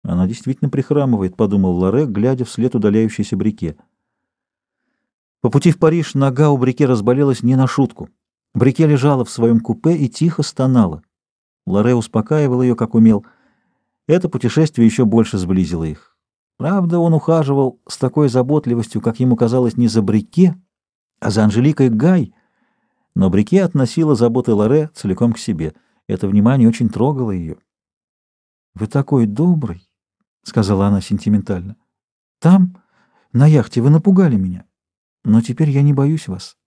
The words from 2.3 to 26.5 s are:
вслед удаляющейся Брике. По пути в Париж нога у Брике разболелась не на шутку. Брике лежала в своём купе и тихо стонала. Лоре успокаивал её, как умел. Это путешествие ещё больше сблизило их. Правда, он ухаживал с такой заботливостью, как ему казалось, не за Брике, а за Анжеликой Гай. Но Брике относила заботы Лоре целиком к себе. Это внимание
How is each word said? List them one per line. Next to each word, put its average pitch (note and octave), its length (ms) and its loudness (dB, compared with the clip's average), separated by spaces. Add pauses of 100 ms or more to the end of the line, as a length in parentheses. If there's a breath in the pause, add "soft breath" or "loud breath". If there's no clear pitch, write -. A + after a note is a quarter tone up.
вслед A#2 320 -4
удаляющейся G#2+ 600 -2
Брике. F#2+ 400 -6 (1600)
По B2 100 0
пути D#3 220 2
в - 80 -6
Париж D#3+ 340 0
нога C#3 360 0
у C#3+ 60 2
Брике B2+ 300 0
разболелась B2+ 560 0
не B2+ 140 2
на C3 100 2
шутку. - 440 -4 (440)
Брике C#3 320 2
лежала C#3+ 380 2
в A#2 60 -10
своём A#2 280 0
купе A#2+ 380 -2
и C#3+ 120 -2
тихо D#3 360 -2
стонала. A#2+ 580 0 (640)
Лоре G#2 280 0
успокаивал B2 680 -2
её, B2 140 2
как A2+ 180 -6
умел. A2 320 4 (800 soft breath)
Это F3 220 0
путешествие B2 580 0
ещё A2 180 2
больше A2 320 0
сблизило F2 480 -2
их. - 320 -12 (420)
Правда, F3 400 -2
он E3+ 140 2
ухаживал C#3 760 0
с - 100 -14
такой C#3 300 0
заботливостью, B2 720 -2
как A2+ 200 -4
ему B2+ 160 2
казалось, A#2+ 400 0
не A#2+ 120 2
за A2 120 0
Брике, G#2+ 560 0 (640)
а - 100 -4
за G#2 140 2
Анжеликой B2+ 460 2
Гай. C3 420 0 (840)
Но F#2+ 160 2
Брике G#2 320 2
относила D#3 520 0
заботы A#2+ 380 0
Лоре B2+ 420 0
целиком G#2+ 380 -2
к A2+ 60 -6
себе. D#2+ 360 -6 (320)
Это G2+ 220 -4
внимание A2+ 400 4